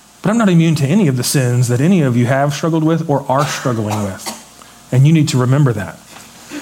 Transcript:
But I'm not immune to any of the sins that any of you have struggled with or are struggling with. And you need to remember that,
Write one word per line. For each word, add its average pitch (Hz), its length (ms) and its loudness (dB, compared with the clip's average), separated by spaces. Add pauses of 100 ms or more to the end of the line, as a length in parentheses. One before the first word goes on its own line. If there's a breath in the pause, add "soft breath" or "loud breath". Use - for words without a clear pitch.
(220 loud breath)
But - 60 -2
I'm 214 80 0
not 220 140 2
immune 165 240 4
to 139 120 -2
any 180 220 2
of 127 80 0
the 123 80 -2
sins 123 440 0
that 123 120 0
any 170 220 2
of 127 120 0
you 120 120 2
have 135 260 0
struggled 160 320 -2
with 160 240 0
or 139 180 0
are 139 200 0
struggling 110 560 -4
with. - 880 -14
And 131 140 4
you 160 80 4
need 156 140 2
to 127 100 0
remember 131 340 2
that, 92 260 -8 (640 loud breath)